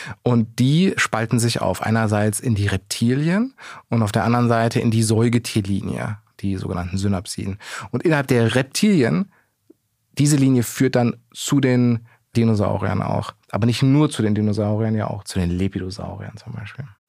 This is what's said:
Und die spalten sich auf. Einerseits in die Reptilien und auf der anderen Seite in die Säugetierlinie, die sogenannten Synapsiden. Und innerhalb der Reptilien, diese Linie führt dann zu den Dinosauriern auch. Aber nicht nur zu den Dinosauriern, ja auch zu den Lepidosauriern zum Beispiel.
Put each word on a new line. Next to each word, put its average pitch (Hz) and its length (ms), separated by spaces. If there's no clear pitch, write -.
Und 117 380
die 156 380
spalten 113 420
sich 117 220
auf. 95 200
Einerseits 107 600
in 120 140
die 101 120
Reptilien 151 840
und 117 160
auf 104 80
der 104 140
anderen 120 240
Seite 117 320
in 117 100
die 113 120
Säugetierlinie, 110 1120
die 98 160
sogenannten 95 400
Synapsiden. 98 600
Und - 120
innerhalb 143 240
der 117 280
Reptilien, 143 760
diese 147 180
Linie 135 280
führt 131 340
dann 120 180
zu - 280
den 123 440
Dinosauriern 101 680
auch. - 320
Aber 104 160
nicht 117 160
nur 139 280
zu - 120
den 104 140
Dinosauriern, 107 580
ja 107 140
auch 101 160
zu - 160
den 87 120
Lepidosauriern 95 840
zum 120 160
Beispiel. 113 320